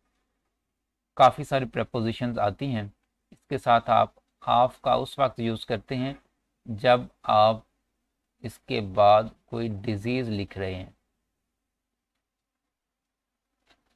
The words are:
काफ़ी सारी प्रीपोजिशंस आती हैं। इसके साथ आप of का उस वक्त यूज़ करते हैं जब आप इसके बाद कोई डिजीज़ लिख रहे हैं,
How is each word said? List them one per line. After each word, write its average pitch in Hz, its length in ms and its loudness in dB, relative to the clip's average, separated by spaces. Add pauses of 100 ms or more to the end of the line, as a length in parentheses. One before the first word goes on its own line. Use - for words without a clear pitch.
(1160)
काफ़ी 135 260 6
सारी 135 220 -2
प्रीपोजिशंस 113 720 -4
आती 104 300 -4
हैं। 107 180 -4 (460)
इसके - 260 -10
साथ 117 320 2
आप 110 240 2 (300)
of 123 400 2
का 123 140 2
उस 131 220 -8
वक्त 131 200 -2
यूज़ 113 260 -6
करते 117 300 -6
हैं 135 200 -6 (500)
जब 123 440 0 (160)
आप 110 400 2 (800)
इसके 117 380 -8 (120)
बाद 104 380 6 (180)
कोई 117 200 -4
डिजीज़ 110 640 -4
लिख 101 260 -6
रहे 95 160 -6
हैं, 92 200 -14 (3000)